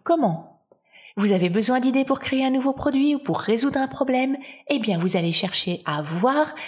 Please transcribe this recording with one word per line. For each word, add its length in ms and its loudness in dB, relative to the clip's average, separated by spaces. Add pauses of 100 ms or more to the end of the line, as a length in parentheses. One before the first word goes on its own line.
comment. 580 0 (540)
Vous 160 2
avez 180 2
besoin 300 2
d'idées 260 2
pour 140 0
créer 260 -2
un 60 0
nouveau 220 0
produit 420 2
ou 40 -2
pour 200 -2
résoudre 400 0
un 80 -2
problème ? 500 0 (320)
Eh 80 2
bien, 220 0
vous 180 0
allez 140 0
chercher 540 -2
à 180 -2
voir 500 0 (140)